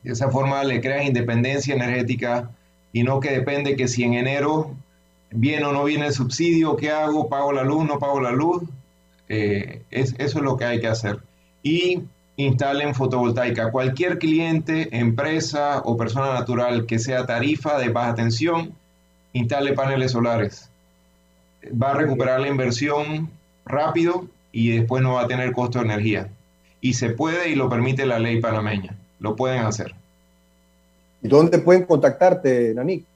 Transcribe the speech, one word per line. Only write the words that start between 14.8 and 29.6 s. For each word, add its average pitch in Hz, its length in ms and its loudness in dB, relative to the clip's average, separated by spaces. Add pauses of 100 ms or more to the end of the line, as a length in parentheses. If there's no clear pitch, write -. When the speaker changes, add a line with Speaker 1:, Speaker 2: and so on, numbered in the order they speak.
Speaker 1:
empresa 143 880 0
o 117 100 0
persona 123 380 0
natural 120 520 0
que 113 140 0
sea 123 260 0
tarifa 143 540 0
de 123 80 0
baja 117 280 0
tensión, 151 580 0 (580)
instale 139 400 0
paneles 135 400 0
solares. 117 580 -2 (1120)
Va 139 100 0
a - 40 0
recuperar 131 460 0
la 139 60 0
inversión 147 840 -2 (360)
rápido 170 600 0 (260)
y 117 160 2
después 117 340 2
no 127 120 2
va 123 80 0
a 120 40 -2
tener 127 240 -2
costo 123 280 -2
de 117 60 -2
energía. 104 440 -2 (500)
Y 127 140 0
se 123 160 -2
puede 160 400 -2
y 147 60 0
lo 135 140 0
permite 131 360 0
la 120 120 0
ley 117 220 0
panameña. 107 560 -2 (240)
Lo 104 160 -4
pueden 127 280 0